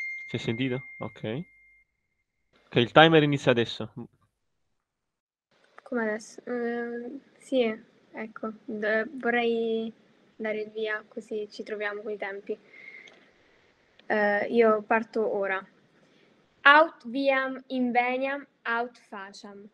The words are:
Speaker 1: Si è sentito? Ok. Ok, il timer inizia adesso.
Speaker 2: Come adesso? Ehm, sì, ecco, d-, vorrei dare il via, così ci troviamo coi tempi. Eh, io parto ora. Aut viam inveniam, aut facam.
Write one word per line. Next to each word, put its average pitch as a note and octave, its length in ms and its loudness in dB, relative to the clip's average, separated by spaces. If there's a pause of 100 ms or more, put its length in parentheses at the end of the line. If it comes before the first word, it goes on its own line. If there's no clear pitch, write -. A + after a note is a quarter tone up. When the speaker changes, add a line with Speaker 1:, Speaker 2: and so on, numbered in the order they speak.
(260)
Speaker 1:
Si - 80 -8
è A#2+ 40 -2
sentito? B2 420 -2 (180)
Ok. A2 440 -8 (1200)
Ok, - 80 -6
il A#2+ 160 4
timer D#3+ 320 10
inizia C#3+ 300 4
adesso. A#2 400 -2 (1900)
Speaker 2:
Come A#3+ 180 -4
adesso? A3 440 -6
Ehm, A#3+ 760 -6 (180)
sì, C4 240 0 (500)
ecco, A3 400 -10 (120)
d-, G#3+ 480 -2
vorrei A#3 800 -2 (420)
dare G#3+ 280 -6
il G#3+ 80 -12
via, G#3+ 360 -6
così G#3+ 420 -10
ci - 140 -14
troviamo G#3 400 -8
coi G#3+ 140 -8
tempi. G3+ 420 -8 (1500)
Eh, G#3 400 2
io A3 360 4
parto A3+ 500 0
ora. F#3+ 320 -2 (960)
Aut D4+ 440 6
viam C4 600 0
inveniam, B3+ 760 0 (180)
aut A#3+ 360 -4
facam. G3+ 760 -16